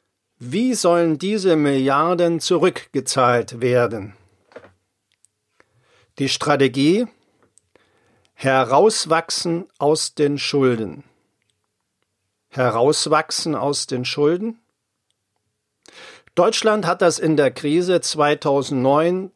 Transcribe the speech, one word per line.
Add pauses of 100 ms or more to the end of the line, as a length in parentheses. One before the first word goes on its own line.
(440)
wie
sollen
diese
Milliarden
zurückgezahlt
werden? (2000)
Die
Strategie: (1300)
Herauswachsen (100)
aus
den
Schulden. (1500)
Herauswachsen
aus
den
Schulden? (1700)
Deutschland
hat
das
in
der
Krise
zweitausendneun